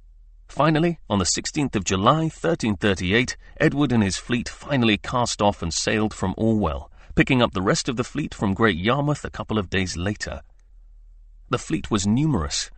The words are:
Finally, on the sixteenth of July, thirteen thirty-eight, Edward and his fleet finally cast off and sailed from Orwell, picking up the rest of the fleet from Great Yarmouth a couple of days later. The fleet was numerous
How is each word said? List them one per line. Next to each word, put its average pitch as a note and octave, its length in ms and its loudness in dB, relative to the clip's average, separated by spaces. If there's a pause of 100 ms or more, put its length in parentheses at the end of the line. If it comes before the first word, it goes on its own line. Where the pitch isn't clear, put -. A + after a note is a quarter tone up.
(480)
Finally, D#3+ 520 0 (100)
on G#2 80 2
the F#2+ 80 2
sixteenth - 500 -2
of F#2+ 100 0
July, C3 440 2
thirteen C3 460 -2
thirty-eight, G2 600 0 (240)
Edward C#3+ 320 2
and A2+ 120 4
his F#2+ 140 0
fleet A#2+ 300 -4
finally A#2 500 0
cast - 440 -2
off G2+ 220 2
and E2+ 100 -4
sailed G#2+ 400 0
from F#2 240 -4
Orwell, G2+ 540 0 (240)
picking B2+ 280 4
up - 100 0
the F#2 80 -2
rest G#2+ 260 0
of B2+ 80 -2
the B2 80 -2
fleet - 300 -6
from G2 220 -2
Great G#2+ 200 2
Yarmouth C#3 480 0
a - 60 -8
couple G#2+ 300 -4
of F#2 100 -4
days F#2+ 260 -2
later. F#2+ 460 -6 (1080)
The B2 100 0
fleet - 320 -6
was G2+ 160 0
numerous A2+ 720 0